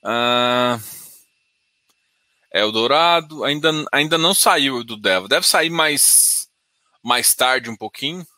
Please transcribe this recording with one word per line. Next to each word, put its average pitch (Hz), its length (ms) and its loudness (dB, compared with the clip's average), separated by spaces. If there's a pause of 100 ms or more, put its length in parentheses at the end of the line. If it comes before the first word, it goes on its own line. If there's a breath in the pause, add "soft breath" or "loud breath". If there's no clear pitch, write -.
Ah, 120 760 0 (1700 loud breath)
Eldorado, 139 920 0
ainda, 151 260 0 (220)
ainda 156 260 0
não 170 160 2
saiu 139 480 2
do 113 140 -10
Deva. 98 320 0
Deve 151 180 2
sair 165 240 2
mais, - 800 0 (560)
mais 120 300 0
tarde 127 360 0
um 110 60 -10
pouquinho. 156 500 -10 (120)